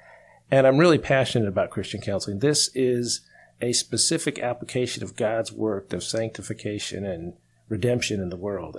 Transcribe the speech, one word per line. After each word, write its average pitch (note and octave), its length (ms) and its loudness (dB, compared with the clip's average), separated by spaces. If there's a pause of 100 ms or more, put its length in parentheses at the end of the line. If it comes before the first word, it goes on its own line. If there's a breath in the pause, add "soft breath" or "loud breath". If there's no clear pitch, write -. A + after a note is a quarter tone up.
(520 soft breath)
And C3+ 160 8
I'm C3+ 100 6
really E3 200 8
passionate B2 500 2
about F#2 220 0
Christian G2 300 -6
counseling. G2 380 -4
This D3 380 2
is B2 460 0 (380 soft breath)
a B2 120 0
specific - 680 0
application B2 640 -2
of F#2+ 140 -10
God's A2 340 0
work G#2+ 420 -4
of F2 120 -4
sanctification G#2 1000 -6
and E2+ 280 -6 (360)
redemption A2 520 0
in F#2 80 -4
the F2+ 80 -8
world. F2+ 420 -6